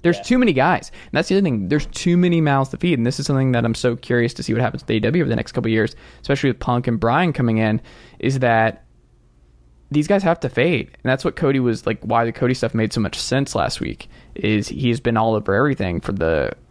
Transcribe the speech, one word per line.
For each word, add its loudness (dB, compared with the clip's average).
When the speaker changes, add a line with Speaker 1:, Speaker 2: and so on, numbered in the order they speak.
Speaker 1:
There's 2
Speaker 2:
Yeah. -14
Speaker 1:
too 2
many 4
guys. 2
And -20
that's 0
the 2
other 2
thing. 0
There's 0
too 0
many 4
mouths 2
to -10
feed. 0
And 0
this -2
is -4
something 2
that 2
I'm 0
so 0
curious 0
to -10
see -2
what 0
happens -4
with -10
A 2
E 2
W 0
over -2
the 0
next -6
couple -4
of 0
years, 0
especially 0
with -4
Punk -2
and -2
Bryan 2
coming 0
in, 0
is -2
that 2
these 0
guys 2
have 2
to -4
fade. 0
And -4
that's 0
what -2
Cody 0
was, -2
like, -2
why 0
the -2
Cody 0
stuff -2
made 0
so 0
much -4
sense -2
last -2
week, -8
is 0
he's -2
been 0
all 2
over 0
everything 0
for -6
the 0